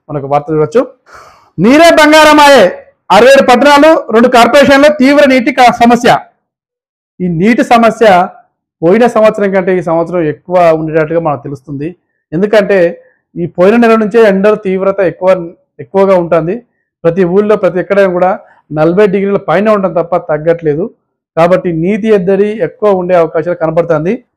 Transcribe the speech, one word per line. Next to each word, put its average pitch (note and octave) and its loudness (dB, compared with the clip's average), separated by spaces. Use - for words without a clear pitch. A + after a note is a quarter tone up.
మనకు C#3+ -10
వార్త D3 -4
చూడొచ్చు. D#3 -2
నీరే D4+ 4
బంగారమాయే, D4+ 2
అరవై G#3+ 4
ఏడు C#4 6
పట్టణాలు, C#4+ 2
రెండు A#3 2
కార్పొరేషన్లు C#4 2
తీవ్ర C#4+ 2
నీటి C4 0
క-, B3 2
సమస్య. A#3+ 2
ఈ F3+ -6
నీటి G3 0
సమస్య A3 2
పోయిన A3 2
సంవత్సరం G#3+ 0
కంటే F#3+ -2
ఈ F3+ -4
సంవత్సరం E3+ -4
ఎక్కువ E3+ -2
ఉండేటట్టుగా D#3+ -4
మనకు D3 -6
తెలుస్తుంది. C#3+ -12
ఎందుకంటే G3 -2
ఈ E3+ -6
పోయిన F3+ 0
నెల A#3 2
నుంచే A3 0
ఎండల G3 0
తీవ్రత G3 -4
ఎక్కువ, F#3 -2
ఎక్కువగా G3 -2
ఉంటుంది. F3 -4
ప్రతి E3+ -2
ఊళ్ళో, G#3 0
ప్రతి F#3 -4
ఎక్కడ G3 0
కూడా F3+ -2
నలభై F3 0
డిగ్రీల G3 -2
పైన F#3+ -2
ఉండడం F#3+ -2
తప్ప E3+ -4
తగ్గట్లేదు. E3 -4
కాబట్టి F3+ 0
నీటి G3 -4
ఎద్దడి G3 0
ఎక్కువ G#3 -4
ఉండే F3+ -2
అవకాశాలు E3 -2
కనబడుతుంది. E3 -4